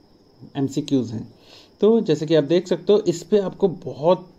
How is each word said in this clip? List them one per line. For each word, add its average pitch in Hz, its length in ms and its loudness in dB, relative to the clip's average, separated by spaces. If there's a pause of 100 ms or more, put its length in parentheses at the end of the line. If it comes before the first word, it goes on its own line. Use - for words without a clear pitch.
(580)
एमसीक्यूज़ 139 560 -2
हैं। - 200 -10 (480)
तो 220 200 4
जैसे 156 240 -2
कि 156 100 2
आप 147 80 4
देख 175 240 0
सकते 170 260 0
हो 208 60 4
इस 170 240 -2
पे 208 160 2
आपको 190 280 -2
बहुत 156 720 -2